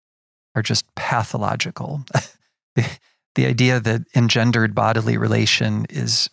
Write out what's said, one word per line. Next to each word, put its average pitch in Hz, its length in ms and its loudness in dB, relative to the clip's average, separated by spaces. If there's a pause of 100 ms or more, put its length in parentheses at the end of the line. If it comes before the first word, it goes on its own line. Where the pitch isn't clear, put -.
(560)
are 113 80 0
just - 220 -2 (100)
pathological. 117 1080 -4 (100)
<laughs> - 0 - (600)
The, 117 140 2 (460)
the 127 100 2
idea 127 340 2
that 113 220 0 (140)
engendered 113 580 2
bodily 113 420 2
relation 110 760 0
is 120 420 -2